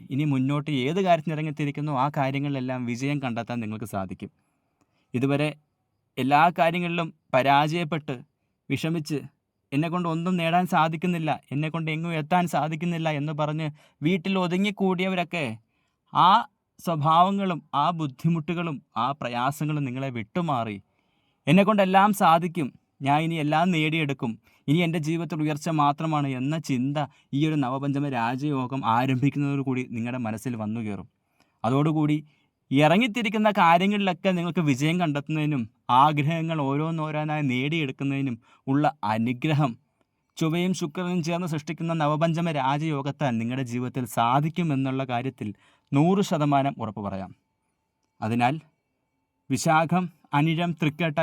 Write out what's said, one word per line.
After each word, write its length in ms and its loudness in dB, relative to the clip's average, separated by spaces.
ഇനി 140 -2
മുന്നോട്ട് 540 0
ഏത് 240 0
കാര്യത്തിന് 320 2
ഇറങ്ങിത്തിരിക്കുന്നോ 600 -4
ആ 120 2
കാര്യങ്ങളിലെല്ലാം 760 -2
വിജയം 340 -2
കണ്ടെത്താൻ 400 -6
നിങ്ങൾക്ക് 280 -8
സാധിക്കും. 420 -8
ഇതുവരെ 340 0
എല്ലാ 320 4
കാര്യങ്ങളിലും 580 0
പരാജയപ്പെട്ട് 840 2
വിഷമിച്ച് 500 -2
"എന്നെക്കൊണ്ട് 360 -2
ഒന്നും 280 -2
നേടാൻ 300 2
സാധിക്കുന്നില്ല, 640 0
എന്നെക്കൊണ്ട് 400 -4
എങ്ങും 240 -4
എത്താൻ 320 2
സാധിക്കുന്നില്ല" 640 -2
എന്ന് 220 -2
പറഞ്ഞ് 360 -2
വീട്ടിൽ 360 0
ഒതുങ്ങിക്കൂടിയവരൊക്കെ 1040 0
ആ 180 6
സ്വഭാവങ്ങളും 800 2
ആ 160 2
ബുദ്ധിമുട്ടുകളും 840 -2
ആ 160 0
പ്രയാസങ്ങളും 720 -2
നിങ്ങളെ 260 -6
വിട്ടുമാറി 680 -4
"എന്നെക്കൊണ്ടെല്ലാം 680 6
സാധിക്കും, 540 2
ഞാൻ 200 4
ഇനി 140 -2
എല്ലാം 340 2
നേടിയെടുക്കും, 640 0
ഇനി 100 4
എൻ്റെ 200 0
ജീവിതത്തിൽ 420 -4
ഉയർച്ച 340 -4
മാത്രമാണ്" 540 0
എന്ന 300 -2
ചിന്ത 400 -2
ഈ 140 0
ഒരു 100 0
നവപഞ്ചമ 520 -2
രാജയോഗം 800 -2
ആരംഭിക്കുന്നതോടുകൂടി 1040 0
നിങ്ങളുടെ 280 -6
മനസ്സിൽ 380 -6
വന്നു 240 -4
കയറും. 280 -8
അതോടുകൂടി 520 2
ഇറങ്ങിത്തിരിക്കുന്ന 800 4
കാര്യങ്ങളിലൊക്കെ 800 2
നിങ്ങൾക്ക് 320 0
വിജയം 360 2
കണ്ടെത്തുന്നതിനും 640 -2
ആഗ്രഹങ്ങൾ 640 2
ഓരോന്നോരോന്നായി 800 -2
നേടിയെടുക്കുന്നതിനും 960 -2
ഉള്ള 260 2
അനുഗ്രഹം 680 0
ചൊവ്വയും 360 0
ശുക്രനും 480 -4
ചേർന്ന് 260 -2
സൃഷ്ടിക്കുന്ന 440 -6
നവപഞ്ചമ 580 0
രാജയോഗത്താൽ 880 -2
നിങ്ങളുടെ 260 -2
ജീവിതത്തിൽ 420 -4
സാധിക്കുമെന്നുള്ള 1000 0
കാര്യത്തിൽ 440 -6
നൂറ് 300 4
ശതമാനം 560 0
ഉറപ്പ് 240 -8
പറയാം. 280 -8
അതിനാൽ 340 0
വിശാഖം, 540 2
അനിഴം, 380 2
തൃക്കേട്ട 500 -2